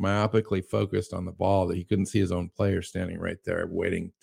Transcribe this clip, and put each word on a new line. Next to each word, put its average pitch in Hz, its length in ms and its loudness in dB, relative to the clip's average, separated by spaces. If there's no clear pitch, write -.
myopically 101 640 2
focused 101 480 -2
on 92 140 -4
the 87 60 -8
ball 95 340 2
that 87 100 -2
he 92 80 -4
couldn't 95 220 0
see - 140 0
his 90 120 2
own 90 160 -2
player 98 320 0
standing 90 380 -6
right 87 260 -6
there 87 260 -2
waiting 90 420 -2